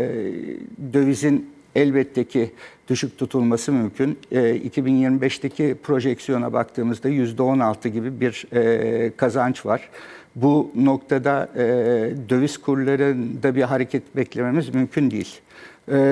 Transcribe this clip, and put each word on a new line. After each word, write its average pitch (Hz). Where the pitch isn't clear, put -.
dövizin 139
elbette 135
ki 117
düşük 131
tutulması 117
mümkün. 131
E, 123
iki 127
bin 131
yirmi 131
beşteki 135
projeksiyona 123
baktığımızda 117
yüzde 127
on 131
altı 110
gibi 117
bir, 123
e, 113
kazanç 127
var. 110
Bu 143
noktada, 135
e, 123
döviz 131
kurlarında 135
bir 135
hareket 127
beklememiz 127
mümkün 131
değil. 104
E, -